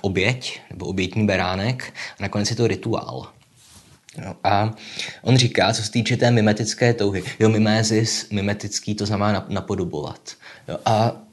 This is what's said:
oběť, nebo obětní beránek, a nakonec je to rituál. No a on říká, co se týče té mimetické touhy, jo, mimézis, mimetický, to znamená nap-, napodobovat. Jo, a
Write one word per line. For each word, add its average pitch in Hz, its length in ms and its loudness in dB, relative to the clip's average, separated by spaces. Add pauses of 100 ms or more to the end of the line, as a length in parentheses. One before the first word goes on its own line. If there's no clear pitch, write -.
oběť, 101 580 -2 (100)
nebo 90 160 -10
obětní 95 400 0
beránek, 98 680 -2 (240)
a - 40 -8
nakonec 101 280 -2
je 113 60 -2
to 117 100 4
rituál. - 640 -4 (920)
No 98 180 -10
a 107 300 2 (480)
on 127 140 6
říká, 113 360 2
co 110 100 -4
se - 80 -6
týče 120 260 0
té 123 140 4
mimetické 110 640 4
touhy, 101 280 0 (160)
jo, 110 100 6
mimézis, 110 800 2
mimetický, 101 640 -4
to 101 120 -2
znamená 101 340 0
nap-, - 80 -10
napodobovat. 87 840 -6 (360)
Jo, - 160 -8
a 113 320 2 (160)